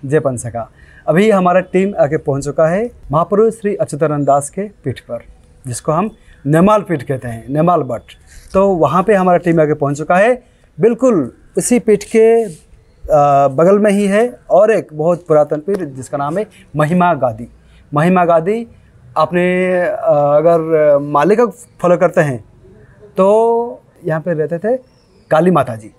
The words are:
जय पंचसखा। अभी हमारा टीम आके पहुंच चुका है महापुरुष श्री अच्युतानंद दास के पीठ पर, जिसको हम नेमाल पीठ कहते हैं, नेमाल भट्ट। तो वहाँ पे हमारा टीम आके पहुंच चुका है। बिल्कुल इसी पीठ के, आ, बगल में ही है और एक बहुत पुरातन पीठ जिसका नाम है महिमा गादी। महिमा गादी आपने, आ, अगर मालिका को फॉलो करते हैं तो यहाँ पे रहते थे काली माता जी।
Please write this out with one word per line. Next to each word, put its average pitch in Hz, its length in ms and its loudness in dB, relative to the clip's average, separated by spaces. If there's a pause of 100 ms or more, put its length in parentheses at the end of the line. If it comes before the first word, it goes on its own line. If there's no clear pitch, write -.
जय 143 140 0
पंचसखा। 120 500 -6 (380)
अभी 196 240 2
हमारा 180 280 2
टीम 185 400 -2
आके 151 180 2
पहुंच 139 260 -4
चुका 143 240 0
है 214 240 -2 (200)
महापुरुष 202 420 0
श्री 208 220 -6
अच्युतानंद 147 520 -4
दास 139 220 0
के - 120 -10
पीठ 196 380 -10
पर, 120 200 -12 (480)
जिसको 123 240 -6
हम 185 200 -2 (340)
नेमाल 185 360 4
पीठ 147 220 -6
कहते 127 240 -8
हैं, 113 220 -12
नेमाल 160 320 0
भट्ट। 123 360 -10 (360)
तो 190 140 2
वहाँ 170 360 0
पे 214 120 2
हमारा 185 220 2
टीम 170 240 2
आके 151 120 2
पहुंच 143 240 -4
चुका 156 180 -4
है। 233 280 2 (360)
बिल्कुल 220 540 0 (240)
इसी 233 220 0
पीठ 208 240 0
के, 226 420 2
आ, 196 40 -12 (1000)
बगल 170 320 2
में 208 120 2
ही 202 160 0
है 220 320 -2 (100)
और 208 220 4
एक 175 220 -2
बहुत 165 340 -2
पुरातन 151 300 2
पीठ 196 220 -6
जिसका 139 380 -12
नाम 147 200 -4
है 214 100 -6 (280)
महिमा 151 380 2
गादी। 120 340 -4 (460)
महिमा 175 320 2
गादी 175 420 0 (500)
आपने, 180 640 0
आ, 165 300 -2 (260)
अगर 160 640 2
मालिका 151 460 0
को 202 60 -6
फॉलो - 460 -2
करते 175 240 0
हैं 135 220 -4 (720)
तो 233 640 0 (240)
यहाँ 160 160 -4
पे 175 120 -4
रहते 156 240 -4
थे 220 200 -4 (540)
काली 165 200 2
माता 131 240 0
जी। 107 240 -18